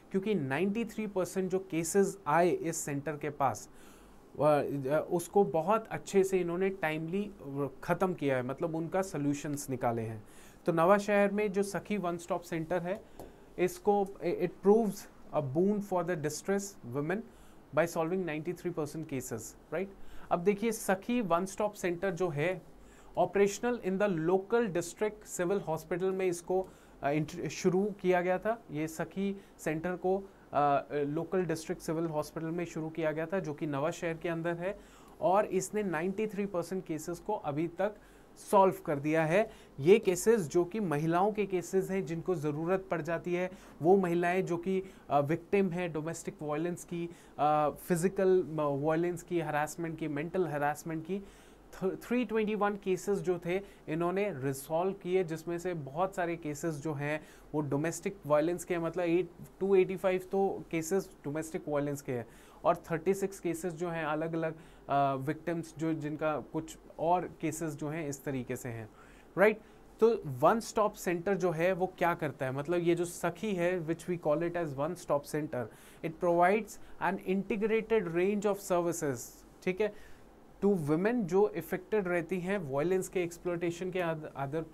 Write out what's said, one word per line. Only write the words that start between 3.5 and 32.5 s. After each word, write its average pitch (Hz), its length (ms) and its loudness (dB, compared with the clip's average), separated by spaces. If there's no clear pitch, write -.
व-, 147 220 6
उसको 175 320 4
बहुत 170 440 2
अच्छे 185 360 2
से 190 160 2
इन्होंने 175 300 0
टाइमली 165 640 -2
ख़त्म 180 300 2
किया 139 220 0
है, 127 80 0
मतलब 156 320 -4
उनका 165 260 -2
सॉल्यूशंस 143 680 -2
निकाले 120 320 0
हैं। 110 220 -8
तो 175 60 2
नवा 170 260 6
शहर 202 340 4
में 208 200 0
जो 196 120 0
सखी 196 340 -4
वन 175 200 -2
स्टॉप 175 240 -4
सेंटर 165 400 -2
है, 180 220 -4
इसको, 196 480 2
it 175 240 0
proves 214 280 6
a 151 80 2
boon 202 220 4
for 185 240 0
the 175 120 0
distress 160 480 -2
women 160 200 -2
by 165 120 4
solving 175 280 0
ninety-three 160 540 -4
percent 151 300 -6
cases, 123 320 -4
right? 190 140 -4
अब 175 80 2
देखिए, 202 320 2
सखी 220 500 -2
वन 175 240 2
स्टॉप 208 280 -2
सेंटर 180 380 -2
जो 175 180 -2
है 160 320 -2
operational 202 640 2
in 190 160 -2
the 196 200 2
local 196 400 2
district 180 720 -4
civil 190 180 2
hospital 175 340 -2
में 190 220 0
इसको, 180 420 0
अ, 139 60 2
इंट-, 151 380 -2
शुरू 190 540 0
किया 180 200 4
गया 185 180 0
था। 226 320 -4
ये 151 160 -4
सखी 190 540 -4
सेंटर 165 360 -2
को, 190 280 0
अ, 143 400 4
लोकल 165 520 -2
डिस्ट्रिक्ट 165 360 -4
सिविल 165 240 -2
हॉस्पिटल 151 420 -4
में 170 180 -4